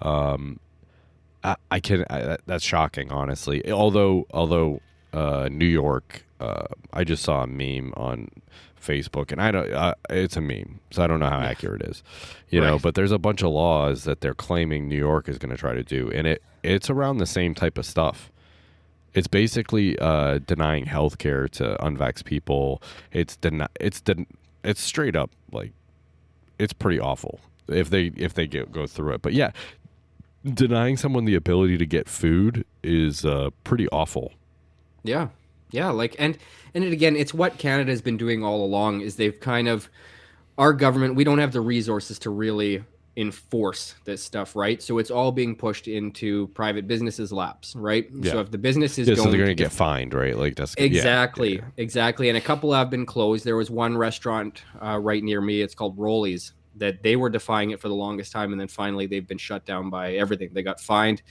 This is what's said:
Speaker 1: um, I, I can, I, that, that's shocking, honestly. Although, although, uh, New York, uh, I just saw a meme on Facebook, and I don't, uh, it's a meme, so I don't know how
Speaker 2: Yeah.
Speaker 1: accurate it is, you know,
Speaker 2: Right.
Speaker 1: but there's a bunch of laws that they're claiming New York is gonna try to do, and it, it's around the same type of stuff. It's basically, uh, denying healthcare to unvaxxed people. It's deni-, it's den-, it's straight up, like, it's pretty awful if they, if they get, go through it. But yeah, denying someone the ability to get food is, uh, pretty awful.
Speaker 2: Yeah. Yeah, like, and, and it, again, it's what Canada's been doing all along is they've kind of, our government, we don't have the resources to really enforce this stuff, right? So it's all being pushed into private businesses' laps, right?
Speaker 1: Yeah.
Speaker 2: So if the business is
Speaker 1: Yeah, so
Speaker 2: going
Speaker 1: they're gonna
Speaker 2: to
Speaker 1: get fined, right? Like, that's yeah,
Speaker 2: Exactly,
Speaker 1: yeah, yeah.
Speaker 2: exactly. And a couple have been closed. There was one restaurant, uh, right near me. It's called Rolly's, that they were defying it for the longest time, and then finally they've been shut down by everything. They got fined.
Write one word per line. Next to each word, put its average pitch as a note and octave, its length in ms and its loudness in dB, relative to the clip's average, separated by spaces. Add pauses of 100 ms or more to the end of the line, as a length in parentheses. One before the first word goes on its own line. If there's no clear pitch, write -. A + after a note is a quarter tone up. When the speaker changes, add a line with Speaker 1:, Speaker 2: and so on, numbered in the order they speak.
Speaker 1:
um, C#2+ 580 -2 (840)
I, F#2+ 140 -2 (140)
I F#2+ 100 2
can, F#2 280 2
I, C#2 120 -4
that, D2 260 -4
that's F2 180 -4
shocking, C#2+ 460 0
honestly. C#2 640 -4
Although, G2+ 600 4
although, D#2+ 480 2 (320)
uh, C#2+ 380 -2
New D2+ 160 2
York, D2 560 2 (160)
uh, G1+ 280 -6 (260)
I F2+ 100 0
just E2 220 0
saw C#2+ 180 0
a B1 60 -2
meme C2 480 -6
on A#1 320 -6 (520)
Facebook, D2 520 -4
and C#2+ 100 -6
I A2 80 2
don't, D#2 220 -2
uh, E2+ 220 0 (160)
it's F#2 260 0
a E2+ 40 -2
meme, A1+ 380 -6 (120)
so F2+ 120 0
I E2+ 60 4
don't D#2+ 100 2
know D2 100 2
how C#2 120 0
Speaker 2:
Yeah. C2 80 -2
Speaker 1:
accurate G1+ 340 -6
it - 80 -6
is, - 120 -12 (480)
you E2+ 100 6
know, D2+ 140 6
Speaker 2:
Right. D2 80 2
Speaker 1:
but E2+ 120 2
there's G2 160 4
a G#2 80 4
bunch G#2 240 0
of F2 80 4
laws D2 540 2
that D2 160 -2
they're C2+ 140 -2
claiming D#2 540 -2
New D2 100 -2
York D2+ 300 2
is C2+ 100 -6
gonna B1 180 -6
try B1+ 180 -4
to B1 80 -4
do, B1 320 -4
and D2+ 120 -2
it, D#2+ 160 0 (200)
it's F#2+ 260 0
around C#3 300 0
the F2 80 2
same F2 260 0
type E2 260 -2
of - 80 -8
stuff. - 440 -2 (840)
It's F#2 140 0
basically, G#2+ 720 2
uh, D2 480 2
denying D#2 380 0
healthcare C#2+ 680 0
to A1+ 280 -2
unvaxxed C#2 460 -4
people. C#2 540 -2 (320)
It's - 240 -2
deni-, D#2 300 -2 (140)
it's - 200 -4
den-, F2 260 -2 (360)
it's - 180 -2
straight C3 360 -2
up, C#2+ 140 0 (200)
like, G#1 220 -10 (840)
it's G#2+ 140 0
pretty F2 280 2
awful - 400 -4 (280)
if E2 220 2
they, F2+ 260 2
if E2 180 -4
they E2 120 0
get, C#2+ 260 -6
go D2+ 140 -4
through D2 280 -4
it. - 80 -8
But - 100 -2
yeah, C3+ 180 2 (920)
denying B2 520 2
someone B2+ 280 0
the G#2+ 100 4
ability F2+ 440 4
to E2+ 80 2
get D#2 220 -2
food G2 560 2 (180)
is, D#2+ 420 2
uh, C#2 260 0 (140)
pretty A#2 240 2
awful. D2+ 440 -2 (680)
Speaker 2:
Yeah. C3 260 -2 (440)
Yeah, D3+ 180 -2
like, A#2 280 -2
and, D3+ 200 0 (360)
and F3+ 100 0
it, F3+ 80 0
again, D#3 240 4
it's D3 180 0
what F3+ 240 2
Canada's C3+ 420 2
been A#2 160 0
doing A2+ 280 0
all G#2 200 0
along G2+ 360 2
is G#2 160 -8
they've G#2+ 220 2
kind A#2+ 300 0
of, A2 220 -2 (680)
our D3 140 8
government, C3 440 4
we C#3+ 80 6
don't D3 140 6
have C#3+ 140 2
the B2 80 0
resources A2+ 600 -2
to A2 100 -6
really G#2 540 0 (320)
enforce G#2+ 880 -4
this G2 180 -8
stuff, - 320 -8
right? G#2+ 260 0
So A#2 180 -2
it's A2+ 120 -2
all B2+ 220 2
being A#2+ 240 -2
pushed A2 320 -6
into G#2 600 -2
private G#2 380 -2
businesses' A2 460 -4
laps, - 420 -8
right? A2 400 0
Speaker 1:
Yeah. F#2 180 -2
Speaker 2:
So - 80 0
if G2+ 120 -6
the G#2+ 60 -6
business C3+ 400 2
is A#2+ 100 4
Speaker 1:
Yeah, G#2+ 80 6
so A2 80 4
Speaker 2:
going G#2 80 6
Speaker 1:
they're F#2+ 80 4
gonna G2 160 4
Speaker 2:
to E2 80 2
Speaker 1:
get D2+ 80 -2
fined, C2+ 420 0
right? C2 240 0
Like, D2 160 0
that's C#2 240 -6
yeah, C#3 60 4
Speaker 2:
Exactly, B2 720 2
Speaker 1:
yeah, G2 60 -8
yeah. - 20 -14 (140)
Speaker 2:
exactly. A#2 500 0
And A2+ 100 2
a A2 40 -2
couple D3 300 0
have C3 180 4
been B2+ 160 -4
closed. A2 380 2
There A2+ 120 0
was A2+ 140 0
one A#2 280 0
restaurant, A2 640 -2 (180)
uh, G#2+ 220 -4
right G#2+ 220 0
near G#2 160 0
me. G#2 220 0
It's G2 120 -4
called G2 240 -6
Rolly's, G#2 540 -2 (240)
that G2+ 260 -4
they A2+ 140 4
were B2+ 140 2
defying A2 400 0
it G#2 100 -8
for G#2+ 80 -6
the G2+ 60 -2
longest G2+ 380 -6
time, G#2 200 -4
and G2 80 -6
then G2 80 -8
finally G2+ 380 -4
they've F#2+ 200 -6
been F#2+ 120 -10
shut - 260 -10
down F#2 260 -6
by F#2 240 -6
everything. G2 380 -2
They F#2 100 -4
got F#2+ 160 -6
fined. G#2+ 520 2